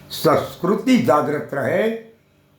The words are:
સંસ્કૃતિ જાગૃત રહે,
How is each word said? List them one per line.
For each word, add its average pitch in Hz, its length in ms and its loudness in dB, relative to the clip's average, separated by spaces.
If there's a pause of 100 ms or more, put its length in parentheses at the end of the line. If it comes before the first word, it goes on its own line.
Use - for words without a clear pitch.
(120)
સંસ્કૃતિ 175 920 0
જાગૃત 147 520 0
રહે, 190 580 -2 (460)